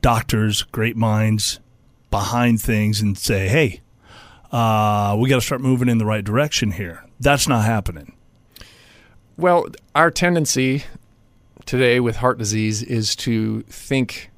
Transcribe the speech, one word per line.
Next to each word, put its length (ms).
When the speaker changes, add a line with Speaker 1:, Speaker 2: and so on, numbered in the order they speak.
Speaker 1:
doctors, 600
great 340
minds 640
behind 500
things 400
and 160
say, 320
"Hey, 320
uh, 680
we 100
gotta 120
start 200
moving 280
in 100
the 80
right 180
direction 480
here." 320
That's 260
not 180
happening. 500
Speaker 2:
Well, 300
our 160
tendency 760
today 360
with 160
heart 220
disease 440
is 340
to 460
think 760